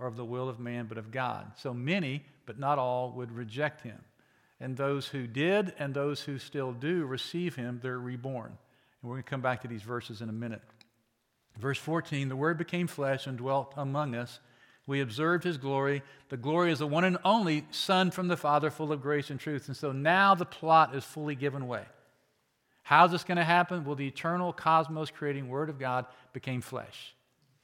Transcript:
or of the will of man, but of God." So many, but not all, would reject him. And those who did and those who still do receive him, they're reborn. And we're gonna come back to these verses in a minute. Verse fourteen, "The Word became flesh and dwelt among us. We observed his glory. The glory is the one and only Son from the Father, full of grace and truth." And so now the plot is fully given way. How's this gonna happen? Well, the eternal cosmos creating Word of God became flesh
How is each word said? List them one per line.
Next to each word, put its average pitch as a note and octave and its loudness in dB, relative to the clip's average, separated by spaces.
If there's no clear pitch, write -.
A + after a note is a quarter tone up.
or B2+ -4
of A2+ -8
the B2 -8
will B2 -4
of A#2 -8
man, A#2+ -6
but A2 -10
of A2 -12
God." A2+ -4
So C3 -6
many, C#3 -2
but A2 -12
not C#3 2
all, B2+ 0
would B2 -8
reject B2 -4
him. G#2+ -14
And B2+ -6
those C#3 0
who C3 -6
did E3+ 2
and C#3 -4
those C#3+ -2
who C#3 -6
still C3 -6
do D3+ -2
receive D#3+ -4
him, B2 -6
they're B2+ -4
reborn. B2 -6
And A#2+ -10
we're B2+ -8
gonna B2+ -8
come C3 -6
back B2+ 0
to A#2+ -8
these A2+ -8
verses A2+ -8
in A2+ -6
a A2 -6
minute. A2+ -8
Verse C3 -2
fourteen, D3+ -2
"The C3 -4
Word D#3 2
became F3 -2
flesh C3+ -2
and C3 -6
dwelt C3+ 0
among C#3 -2
us. A#2+ -8
We C#3 0
observed D#3 2
his E3+ 0
glory. C#3 0
The C#3 -8
glory D#3+ 4
is D3 2
the D3+ 0
one D#3 4
and F3+ 4
only F3 4
Son F#3 4
from F3+ -2
the F3 2
Father, D3 4
full D3+ -2
of C#3+ -4
grace C#3+ 0
and C#3 -6
truth." D3 -6
And C3+ -6
so D3 -4
now F3+ 6
the F3 0
plot D#3 6
is C3+ -4
fully D3+ -6
given C3+ -2
way. A2 -6
How's E3 10
this F3 0
gonna F3 2
happen? E3+ 4
Well, C#3+ -4
the C#3 -4
eternal E3+ -2
cosmos D#3 2
creating C#3 -4
Word C#3+ -2
of C#3+ -8
God B2+ -2
became B2+ -4
flesh - -10